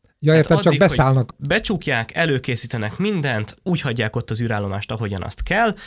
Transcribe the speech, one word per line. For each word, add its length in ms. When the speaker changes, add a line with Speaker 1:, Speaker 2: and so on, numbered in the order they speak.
Speaker 1:
Ja, 80
Speaker 2:
Tehát 120
Speaker 1:
értem, 140
csak 80
Speaker 2:
addig, 140
hogy 100
Speaker 1:
beszállnak. 480
Speaker 2:
becsukják, 800
előkészítenek 840
mindent, 640
úgy 180
hagyják 340
ott 140
az 120
űrállomást, 500
ahogyan 320
azt 200
kell, 320